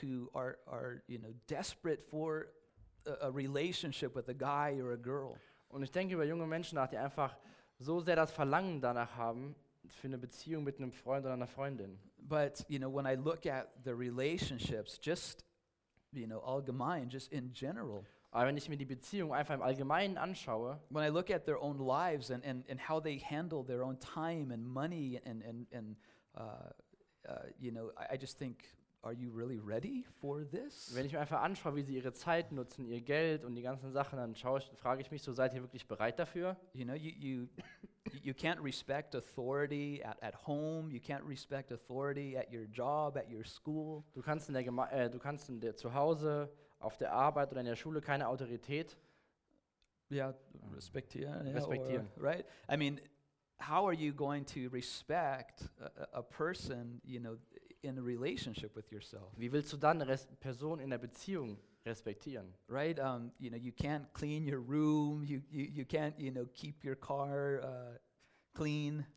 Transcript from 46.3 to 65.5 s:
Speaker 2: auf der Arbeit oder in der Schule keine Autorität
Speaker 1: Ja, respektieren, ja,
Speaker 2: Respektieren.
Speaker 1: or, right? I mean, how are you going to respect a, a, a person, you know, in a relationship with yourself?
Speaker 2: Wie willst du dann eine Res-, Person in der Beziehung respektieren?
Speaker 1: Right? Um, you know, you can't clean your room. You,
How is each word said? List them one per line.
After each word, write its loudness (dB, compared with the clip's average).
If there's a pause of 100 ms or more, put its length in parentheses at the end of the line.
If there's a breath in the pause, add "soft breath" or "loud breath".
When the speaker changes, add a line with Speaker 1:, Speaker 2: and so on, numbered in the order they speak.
Speaker 2:
auf -4
der 2
Arbeit 6
oder -2
in 0
der 0
Schule -2
keine 2
Autorität -2 (1120 soft breath)
Speaker 1:
Ja, 0 (400)
respektieren, -6
ja, -2
Speaker 2:
Respektieren. 2 (100)
Speaker 1:
or, -8
right? 2 (220 loud breath)
I 4
mean, 4 (600)
how 4
are 6
you 2
going 0
to -4
respect -2 (100)
a, -10 (160)
a, -6
a -4
person, -4
you -6
know, -6 (460)
in -4
a -4
relationship -2
with -12
yourself? -12
Speaker 2:
Wie -2
willst 2
du -4
dann 8
eine 4
Res-, 0 (120)
Person -2
in -4
der 0
Beziehung -4 (260)
respektieren? -6 (160)
Speaker 1:
Right? 2
Um, 0
you -6
know, -4
you -4
can't 0
clean 0
your 2
room. 4
You, -2